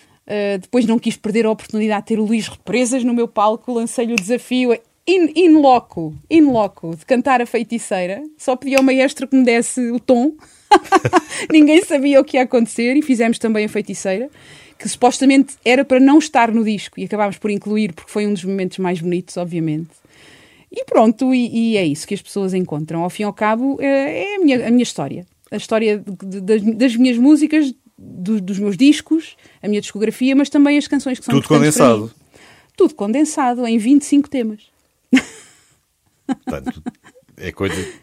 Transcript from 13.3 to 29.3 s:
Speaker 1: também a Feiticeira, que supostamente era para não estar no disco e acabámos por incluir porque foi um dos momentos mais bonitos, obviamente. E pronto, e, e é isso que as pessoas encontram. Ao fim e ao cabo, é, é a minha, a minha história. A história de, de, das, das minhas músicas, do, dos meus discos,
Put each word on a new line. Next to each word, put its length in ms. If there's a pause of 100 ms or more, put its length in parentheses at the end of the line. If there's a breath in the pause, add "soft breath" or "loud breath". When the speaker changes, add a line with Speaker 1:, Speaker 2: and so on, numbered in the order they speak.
Speaker 1:
também 260
a 60
Feiticeira, 580 (500 loud breath)
que 100
supostamente 680 (100)
era 200
para 140
não 200
estar 340
no 120
disco 360
e 40
acabámos 340
por 120
incluir 440
porque 160
foi 160
um 80
dos 100
momentos 340
mais 220
bonitos, 380
obviamente. 500 (840 soft breath)
E 140
pronto, 500
e, 140 (240)
e 60
é 80
isso 200
que 60
as 80
pessoas 320
encontram. 500
Ao 60
fim 140
e 20
ao 80
cabo, 480
é, 440
é 120
a 40
minha, 280
a 20
minha 120
história. 440 (240)
A 60
história 420
de, 280
de, 160
das, 200 (140)
das 200
minhas 200
músicas, 560 (240)
do, 420
dos 200
meus 180
discos, 580 (280 soft breath)